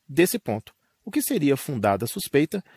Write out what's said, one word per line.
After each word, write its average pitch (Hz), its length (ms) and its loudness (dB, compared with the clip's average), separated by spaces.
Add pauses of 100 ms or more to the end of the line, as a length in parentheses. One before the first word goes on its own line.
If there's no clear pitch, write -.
desse 170 300 2
ponto. 110 340 -6 (320)
O 233 60 -16
que 294 120 -2
seria 147 340 2
fundada 104 500 0
suspeita 151 560 -2 (160)